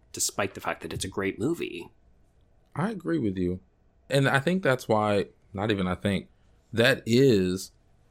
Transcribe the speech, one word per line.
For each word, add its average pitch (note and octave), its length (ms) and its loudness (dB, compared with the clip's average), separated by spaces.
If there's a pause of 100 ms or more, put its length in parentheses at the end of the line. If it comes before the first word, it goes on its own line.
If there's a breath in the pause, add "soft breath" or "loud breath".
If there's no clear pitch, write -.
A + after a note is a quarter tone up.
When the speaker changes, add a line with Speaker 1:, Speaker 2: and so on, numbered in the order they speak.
(140)
Speaker 1:
despite - 400 -4
the - 80 -14
fact - 200 -6
that D#2+ 120 -10
it's D#2+ 120 -8
a - 40 -8
great G2 280 -4
movie. G2 520 -6 (840)
Speaker 2:
I F#3+ 160 -2
agree E3 280 -4
with G2 180 -2
you. F2+ 220 -2 (500)
And C3+ 200 2
I C3 100 2
think F3+ 240 0
that's C3 240 0
why, G#2+ 380 2 (280)
not A2+ 180 -2
even G2 160 0
I F2+ 80 -2
think, G2 320 -2 (440)
that A#2 340 2
is G#2+ 680 4 (400)